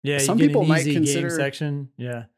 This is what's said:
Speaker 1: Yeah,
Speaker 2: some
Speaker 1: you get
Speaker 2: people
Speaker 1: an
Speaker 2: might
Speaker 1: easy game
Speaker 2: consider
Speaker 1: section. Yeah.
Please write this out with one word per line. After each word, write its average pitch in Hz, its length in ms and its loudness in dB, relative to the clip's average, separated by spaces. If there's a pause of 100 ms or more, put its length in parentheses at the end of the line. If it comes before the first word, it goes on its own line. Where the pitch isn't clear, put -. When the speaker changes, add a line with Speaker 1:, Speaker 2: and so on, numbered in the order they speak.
Speaker 1:
Yeah, 139 160 -2
Speaker 2:
some 156 200 2
Speaker 1:
you 156 60 6
get 147 40 6
Speaker 2:
people 180 140 2
Speaker 1:
an 160 60 2
Speaker 2:
might 160 120 4
Speaker 1:
easy 143 120 0
game 160 100 2
Speaker 2:
consider 143 280 0
Speaker 1:
section. 143 680 -4
Yeah. 120 260 -10 (140)